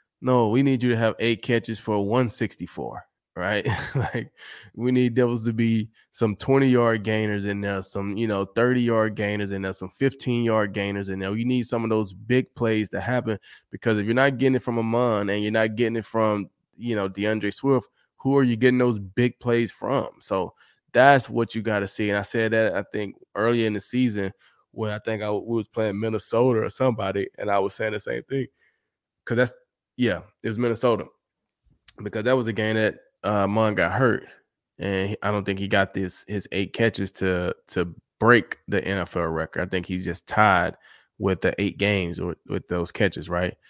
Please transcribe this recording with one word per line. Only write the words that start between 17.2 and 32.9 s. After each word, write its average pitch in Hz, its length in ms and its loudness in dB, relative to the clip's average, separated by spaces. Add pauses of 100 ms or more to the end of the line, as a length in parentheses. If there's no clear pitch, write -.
Swift, 135 340 0 (300)
who 135 200 0
are 139 60 6
you 120 120 2
getting 127 240 4
those 120 200 2
big 120 400 -2
plays 117 320 0
from? 117 380 -4 (100)
So 95 340 -4 (380)
that's 131 380 6
what 117 240 -2
you 113 80 -4
gotta 104 260 -2
see. 107 220 -4
And 101 80 0
I 101 60 -2
said 113 280 0
that, 110 240 2
I 101 160 -2
think, 104 240 -6 (200)
earlier 113 320 2
in 107 60 0
the 101 60 -2
season 104 540 0 (380)
when 107 200 -6
I 107 80 -6
think 110 220 -4
I, 107 100 -2
we 110 240 -2
was 110 120 -2
playing 107 320 -2
Minnesota 113 640 2
or 107 80 -2
somebody, 101 680 0
and 104 140 -4
I 101 80 4
was 98 160 0
saying 110 180 -4
the 104 60 -4
same 120 240 -6
thing. 135 240 -4 (800)
'Cause 117 120 0
that's, 123 160 2 (420)
yeah, 101 260 0 (220)
it 107 40 -2
was 110 120 -4
Minnesota. 117 460 0 (960)
Because 107 220 -6
that 127 140 4
was 117 100 0
a 113 60 -4
game 110 220 0
that, 107 200 2 (280)